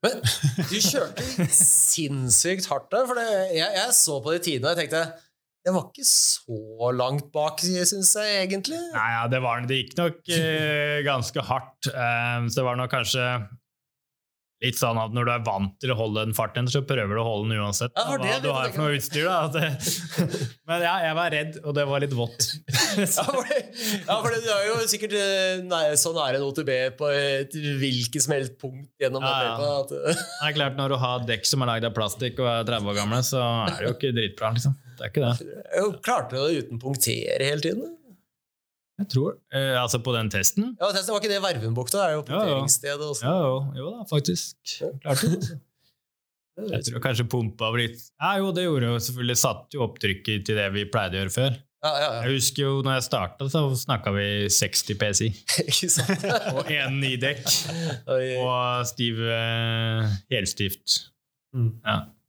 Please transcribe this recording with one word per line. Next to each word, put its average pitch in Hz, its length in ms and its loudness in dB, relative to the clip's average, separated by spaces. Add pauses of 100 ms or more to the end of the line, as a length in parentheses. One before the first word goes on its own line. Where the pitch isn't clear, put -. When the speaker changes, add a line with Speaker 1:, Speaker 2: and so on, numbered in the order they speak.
Speaker 1:
Men 247 160 2 (400)
du 185 220 -2
kjørte 190 680 0
sinnssykt 156 1200 4
hardt 139 240 -4
der, 240 160 4
for 247 80 0
det, 233 140 0 (240)
jeg, 165 180 2
jeg 208 220 0
så 147 260 4
på 147 140 0
de 175 60 2
tidene, 156 340 0
og - 20 0
jeg 165 140 -2
tenkte, 160 160 0 (600)
det 180 60 2
var 185 160 2
ikke - 160 -16
så 113 880 2
langt 131 400 0
bak, 156 320 -2
synes 180 520 2
jeg 208 260 0
egentlig. 196 480 -2
Speaker 2:
Nei, 113 220 0
ja, 117 160 0
det 127 140 2
var, 120 220 0
det 131 160 0
gikk 127 160 -6
nok, 170 300 0
eh, 156 760 0
ganske 139 360 0
hardt. - 480 -4
Eh, 120 640 0
så 110 100 0
det 131 80 2
var 123 80 0
nok 123 160 -2
kanskje 123 360 0 (1300)
litt 127 180 0
sånn 117 160 2
at 110 160 0
når 120 160 2
du 120 60 2
er 120 100 0
vant 98 320 0
til 127 160 -4
å 120 40 2
holde 107 280 0
den 110 100 -2
farten, 120 380 -2
så 143 100 2
prøver 127 300 0
du 110 80 0
å 113 60 0
holde 107 240 0
den 110 100 0
uansett, 104 380 -2
Speaker 1:
Ja, 226 80 2
for 277 100 -2
Speaker 2:
hva - 80 -2
Speaker 1:
det, - 140 0
Speaker 2:
du 135 100 -4
Speaker 1:
det 143 60 0
Speaker 2:
har 131 160 0
Speaker 1:
tenker 110 80 -6
Speaker 2:
for 156 60 0
noe 147 100 2
Speaker 1:
jeg. 139 80 0
Speaker 2:
utstyr, 151 240 -2
da. 180 140 2
At 151 180 -2
det, 151 1000 -2
<laughs> - 120 -20
men 175 160 0
ja, 170 140 4
jeg 160 180 0
var 170 160 2
redd, 156 260 -2
og 147 160 -4
det 147 100 2
var 139 140 0
litt 139 160 0
vått. 117 320 0
<laughs> - 60 -4 (380)
Speaker 1:
Ja, 190 340 2
for 269 180 0
det, 285 140 0 (380)
ja, 190 200 -2
for 220 140 0
det, 226 100 0
du 226 120 -2
er 202 160 2
jo 226 160 2
sikkert, 214 340 -2
eh, 190 460 2
nei, 180 180 0 (140)
sånn 165 260 2
er 135 160 0
en 139 80 0
O 139 80 -2
T 151 100 -2
B 135 120 0 (160)
på 147 180 -4
et 139 460 0 (160)
hvilket 131 500 0
som 147 140 2
helst 131 200 -2
punkt 135 320 -12 (120)
gjennom 135 260 0
Speaker 2:
Ja, 135 80 2
Speaker 1:
den 127 140 0
Speaker 2:
ja. 117 100 -2
Speaker 1:
løypa, 147 160 0
at 139 160 -2 (240)
Speaker 2:
Det - 320 -6
er 151 100 0
klart, 139 220 0
når 139 160 0
du 131 80 0
har 123 240 0
dekk 113 240 0
som 135 160 2
er 120 60 2
laget 113 180 0
av 101 80 -6
plastikk 120 420 -2
og 127 80 2
er 117 160 0
tredve 104 300 -2
år 101 80 0
gamle, 110 180 2
så 127 220 0 (220)
er 98 100 0
det 117 160 -2
jo 120 60 -2
ikke 135 200 0
dritbra, 110 380 0
liksom. 127 240 2 (140)
Det - 120 -12
er 110 80 -6
ikke 147 140 2
det. 120 240 -2 (240)
Speaker 1:
Jeg 202 180 2 (120)
klarte 131 360 -2
det 147 220 0
uten 117 180 -8
punktere 120 720 0
hele 147 160 -2
tiden. 226 240 -2 (1120)
Speaker 2:
Jeg - 100 -2
tror, 135 380 0
eh, 135 260 0
altså 123 260 2
på 123 140 -2
den 110 160 2
testen. 196 480 2
Speaker 1:
Ja, 196 160 2
testen 196 220 0
var 202 80 0
ikke 214 100 0
det 202 80 0
Vervenbukta, 123 560 0
det 196 80 4
er 165 80 4
jo 151 60 0
Speaker 2:
Jo, - 20 -6
jo. 143 80 -10
Speaker 1:
punkteringsstedet 143 800 0
også. 120 180 -4
Speaker 2:
Jo, 175 160 2
jo, 131 160 2 (160)
jo 135 160 -8
da, 233 160 -10
faktisk. 160 500 -2 (220)
Speaker 1:
Ja. - 140 -4 (100)
Speaker 2:
Klart 139 240 0
det, 160 80 4
altså. 170 260 -4
Speaker 1:
<laughs> - 60 -20 (840)
Det 208 180 -10
er 185 60 -2
Speaker 2:
Jeg - 100 -2
tror 120 160 -6
kanskje 120 240 0
pumpa 113 400 -2
har 113 80 0
blitt, 117 300 -2 (100)
ja 180 220 0
jo, 196 180 0
det 180 140 0
gjorde 127 240 2
jo 120 100 0
selvfølgelig, 123 400 -2
satt - 320 0
jo 143 80 -2
opptrykket 101 640 -2
til 107 160 2
det 101 80 2
vi 101 160 -2
pleide 98 320 0
å 95 60 0
gjøre 95 100 -4
før. 127 220 0 (240)
Speaker 1:
Ja, 151 100 -2
ja, 143 160 0
ja. 117 160 -2
Speaker 2:
Jeg 131 160 0
husker 127 240 0
jo 135 180 2
når 135 140 0
jeg 127 140 0
startet, 135 420 -2
så 156 140 2 (100)
snakket 120 420 0
vi 101 120 0 (220)
seksti - 460 0
P 104 140 0
S 101 160 2
I. 110 60 0 (180)
Speaker 1:
<laughs> - 160 0
Ikke 175 240 0
sant? 190 380 0 (120)
Speaker 2:
<laughs> 196 140 -4
Og 139 180 -2
en 139 300 0
ny 135 160 0
dekk. 135 240 0 (640)
Speaker 1:
Oi. 131 160 2 (140)
Speaker 2:
Og 123 500 0
stiv, 117 400 -2
eh, 113 800 0 (220)
helstift. - 720 -2 (540)
Speaker 1:
Mm. 117 260 2
Speaker 2:
Ja. 107 180 0 (320)